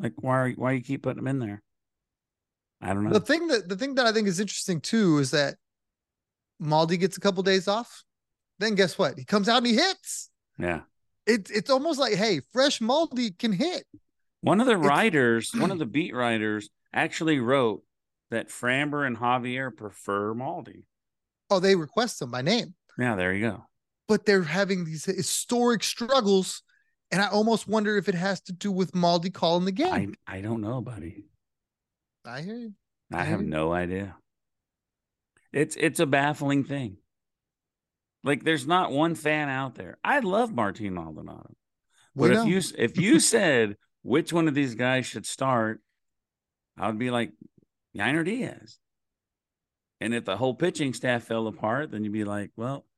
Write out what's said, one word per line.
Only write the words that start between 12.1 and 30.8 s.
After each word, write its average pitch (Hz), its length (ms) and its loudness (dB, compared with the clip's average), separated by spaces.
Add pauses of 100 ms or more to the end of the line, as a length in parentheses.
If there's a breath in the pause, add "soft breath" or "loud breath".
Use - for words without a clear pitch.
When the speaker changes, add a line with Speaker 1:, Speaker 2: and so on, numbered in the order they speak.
Speaker 2:
hey, 185 260 2 (120)
fresh 269 280 2
Maldi 247 580 0
can 226 140 0
hit. 294 320 -2 (560)
Speaker 1:
One 180 200 4
of 262 60 4
the 233 100 6
Speaker 2:
It's 147 120 4
Speaker 1:
writers, 143 640 4
one 220 160 2
of 185 80 -4
Speaker 2:
<clears throat> - 0 -
Speaker 1:
the 147 80 -2
beat 139 300 -4
writers, 107 520 -2 (240)
actually 156 460 0
wrote 120 460 2 (480)
that 113 160 -4
Framber 139 580 -2
and 120 100 -2
Javier 123 600 -2
prefer 104 580 -4
Maldi. 127 480 -10 (640)
Speaker 2:
Oh, 190 120 4
they 190 160 6
request 202 440 -2
him 123 120 -8
by 127 100 -4
name. 180 320 -2 (240)
Speaker 1:
Yeah, 123 160 0
there 92 200 0
you 101 80 -2
go. 104 240 -4 (420)
Speaker 2:
But 208 160 2
they're 196 180 4
having 180 440 -2
these 156 180 -10
historic 240 800 0
struggles, 208 800 2 (480)
and 170 100 0
I 208 60 2
almost 214 420 2
wonder 208 300 2
if 185 100 -2
it 190 60 0
has 180 280 -2
to 185 120 -12
do 202 180 -4
with 180 200 -2
Maldi 175 420 2
calling 175 320 2
the 196 60 -2
game. 220 420 -2 (120)
Speaker 1:
I, 95 120 -10
I - 20 -8
don't 110 220 -4
know, 120 180 -4